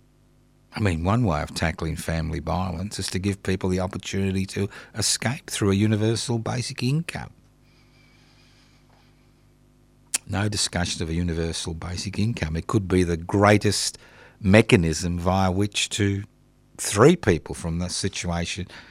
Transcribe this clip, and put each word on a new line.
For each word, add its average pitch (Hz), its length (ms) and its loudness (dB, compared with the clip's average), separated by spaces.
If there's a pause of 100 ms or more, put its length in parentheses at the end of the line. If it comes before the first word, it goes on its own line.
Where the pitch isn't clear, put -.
(760)
I - 40 -2
mean, 85 240 2
one 113 180 4
way 78 180 2
of - 140 -8
tackling 80 400 -2
family 80 460 -4
violence 90 580 -4
is 95 120 -6
to - 80 -4
give 98 240 -2
people 95 260 -2
the 92 100 0
opportunity 95 680 -2
to 98 200 -4 (260)
escape - 560 -2
through 98 220 0
a 98 40 4
universal 110 600 0
basic 113 460 -6
income. 143 460 -4 (3000)
No 98 220 -2
discussion - 520 -4
of 80 80 -4
a 80 40 -2
universal 82 600 -2
basic 90 460 -8
income. 82 380 -2
It 82 100 -6
could 98 220 0
be 92 140 4
the 85 120 0
greatest 101 840 2 (440)
mechanism 90 760 6
via 92 320 2
which 98 420 -2
to 101 340 -2 (520)
free 127 380 6
people 82 400 0
from 85 240 -4
the 90 80 -4
situation 87 800 -4 (240)